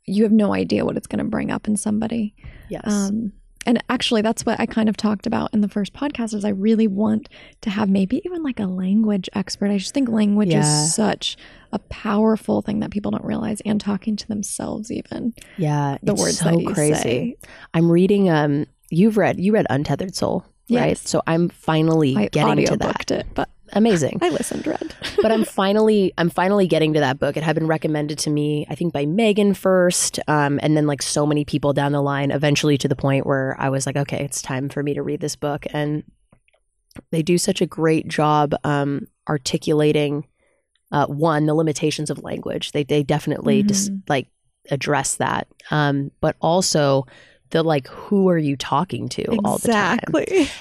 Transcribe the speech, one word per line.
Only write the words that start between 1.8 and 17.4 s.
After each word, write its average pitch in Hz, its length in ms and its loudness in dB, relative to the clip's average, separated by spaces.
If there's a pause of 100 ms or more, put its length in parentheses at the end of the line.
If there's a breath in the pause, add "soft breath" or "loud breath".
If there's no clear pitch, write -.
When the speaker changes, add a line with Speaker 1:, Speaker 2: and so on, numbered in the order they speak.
Speaker 2:
Yes. - 160 -10
Speaker 1:
Um, 208 480 -2 (320)
and 240 240 2
actually, 240 320 0
that's 220 240 -2
what 226 140 0
I 233 60 -2
kind 220 240 0
of 202 80 0
talked 208 300 -2
about 220 260 -2
in 214 80 2
the 208 60 2
first 196 260 -4
podcast, 233 400 -6
is 208 120 -4
I 214 40 0
really 214 380 2
want 214 400 0 (340 loud breath)
to 226 80 -6
have 196 200 0
maybe 196 360 2
even, 349 160 -6
like, 269 180 -4
a 202 60 -2
language 190 680 0
expert. 202 340 -2
I 202 80 0
just - 160 -6
think 269 160 0
language 208 400 2
Speaker 2:
Yeah. 151 120 4
Speaker 1:
is 151 340 2
such - 420 -2 (360 loud breath)
a 214 40 -2
powerful 214 840 -2
thing 214 180 -4
that 214 100 -4
people 208 220 -6
don't - 140 -4
realize, 214 400 -4
and 208 140 -2
talking 208 360 -4
to - 120 -10
themselves 208 640 -8
even. - 420 -8 (240 loud breath)
Speaker 2:
Yeah, 147 440 0
Speaker 1:
The 208 120 0
Speaker 2:
it's - 80 -2
Speaker 1:
words 156 180 -2
Speaker 2:
so 165 60 0
Speaker 1:
that 165 160 4
you - 120 -2
Speaker 2:
crazy. 151 220 2
Speaker 1:
say. 143 400 -2 (380 loud breath)